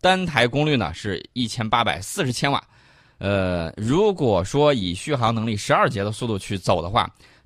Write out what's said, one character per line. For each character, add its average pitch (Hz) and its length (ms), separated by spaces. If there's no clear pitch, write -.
单 185 240
台 143 220
功 135 180
率 151 120
呢 82 180
是 98 260
一 120 160
千 110 200
八 117 140
百 85 180
四 - 240
十 127 80
千 139 200
瓦。 127 100
呃， 92 600
如 160 340
果 117 320
说 147 300
以 92 180
续 143 220
航 117 200
能 113 120
力 113 100
十 101 160
二 180 160
节 110 160
的 104 80
速 120 140
度 110 120
去 98 200
走 90 240
的 87 80
话， 104 200